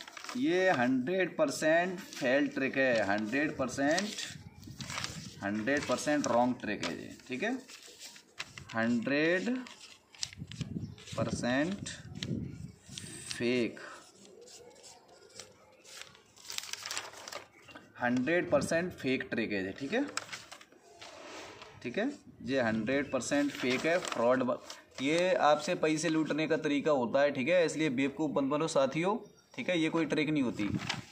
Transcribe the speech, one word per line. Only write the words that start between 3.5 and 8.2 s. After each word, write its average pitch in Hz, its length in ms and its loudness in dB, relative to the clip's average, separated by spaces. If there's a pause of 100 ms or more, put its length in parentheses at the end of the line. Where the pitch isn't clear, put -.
परसेंट, 143 520 0 (1300)
हंड्रेड 110 420 0
परसेंट 143 420 0
wrong 120 340 4
trick 104 240 -4
है 85 100 -2
ये, 53 200 -12 (120)
ठीक 127 160 -4
है। 247 140 0 (1160)